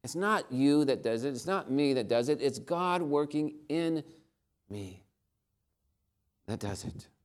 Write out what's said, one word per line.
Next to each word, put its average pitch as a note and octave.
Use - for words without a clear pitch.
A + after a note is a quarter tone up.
It's A#2+
not G3
you C#3+
that C3
does A2+
it. C#3
It's A#2
not F#3
me C#3
that A#2+
does A#2+
it. D3+
It's B2+
God F3
working D3
in E3
me F#2+
that A2
does G2+
it. -